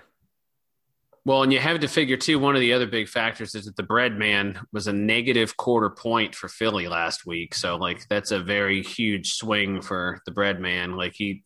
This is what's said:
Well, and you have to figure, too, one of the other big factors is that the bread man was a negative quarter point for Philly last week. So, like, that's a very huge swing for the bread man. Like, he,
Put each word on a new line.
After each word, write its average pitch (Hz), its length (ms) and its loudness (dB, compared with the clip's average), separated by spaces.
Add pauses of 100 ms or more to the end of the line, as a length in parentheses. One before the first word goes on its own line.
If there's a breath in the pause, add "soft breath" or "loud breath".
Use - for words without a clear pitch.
(1200)
Well, 135 180 4
and 135 100 6
you 135 60 6
have 160 220 0
to 147 80 0
figure, 135 280 2
too, 151 220 2
one 139 160 4
of 131 60 4
the 120 140 4
other 123 120 2
big 107 220 -2
factors 113 480 -4
is 101 80 -10
that 104 100 -14
the - 80 -4
bread 113 340 2
man 101 440 0 (120)
was 104 140 -6
a 104 60 0
negative 113 640 2
quarter 113 340 2
point 113 460 -2
for - 100 -12
Philly 104 400 -2
last 85 400 -2
week. 85 300 -6
So, 87 180 -2
like, 87 340 -4
that's 101 220 0
a 104 80 0
very 98 460 0
huge 104 480 -2
swing 101 500 -2
for 90 440 -4
the 92 40 -10
bread 98 300 0
man. 90 360 -4
Like, 90 200 -6
he, 101 300 -6